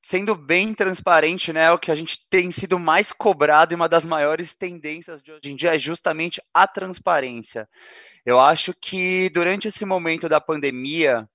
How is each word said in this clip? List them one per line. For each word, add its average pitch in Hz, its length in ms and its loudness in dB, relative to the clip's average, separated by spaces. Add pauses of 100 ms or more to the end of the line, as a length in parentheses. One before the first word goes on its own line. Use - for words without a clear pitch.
sendo 196 320 -2
bem 175 400 -2
transparente, 175 760 0
né, 160 200 4
o 170 80 4
que - 120 -4
a 156 40 2
gente 160 240 -10 (100)
tem 180 220 0
sido 180 260 -4
mais 170 340 0
cobrado 156 640 4
e - 20 -4
uma 165 140 0
das 165 160 4
maiores 160 480 -2
tendências 165 680 -12
de 156 120 -20
hoje 151 200 -16
em 143 40 -12
dia 160 200 2
é 151 40 0
justamente 160 600 -6 (140)
a 180 140 6
transparência. 135 1000 -4 (560)
Eu 123 160 4
acho 156 340 4
que 185 600 -2
durante 185 340 0
esse 208 160 -8
momento 165 460 -4
da 151 100 0
pandemia 139 960 -2